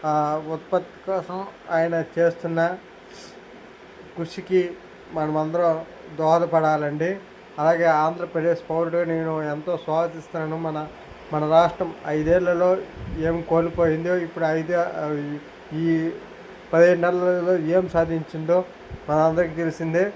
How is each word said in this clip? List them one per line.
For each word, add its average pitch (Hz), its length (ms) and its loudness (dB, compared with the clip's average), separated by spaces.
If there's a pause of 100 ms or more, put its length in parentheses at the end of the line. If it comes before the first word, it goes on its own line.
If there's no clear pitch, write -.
ఆ, 151 360 0 (100)
ఉత్పత్తి 175 540 -4
కోసం 190 400 -6 (240)
ఆయన 165 340 0 (140)
చేస్తున్న 170 580 0 (1400)
కృషికి 180 520 -2 (420)
మనమందరం 160 720 0 (320)
దోహదపడాలండి. 160 1000 2 (400)
అలాగే 165 260 4
ఆంధ్రప్రదేశ్ 165 880 0
పౌరుడిగా 165 340 0
నేను 160 380 -2
ఎంతో 151 340 -4
స్వాగతిస్తున్నాను. 160 840 -4
మన, 151 300 -6 (440)
మన 151 180 0
రాష్ట్రం 165 440 4 (120)
ఐదేళ్లలో 175 720 4 (420)
ఏం 165 220 0
కోల్పోయిందో, 165 760 2
ఇప్పుడు 165 280 -4
ఐదు, 160 320 0
ఆ, 151 600 -4 (340)
ఈ 165 380 0 (640)
పదిహేను 170 280 6
నెలలలో 180 580 2
ఏం 170 300 0
సాధించిందో 165 760 0 (460)
మనందరికీ 160 440 2
తెలిసిందే. 165 600 0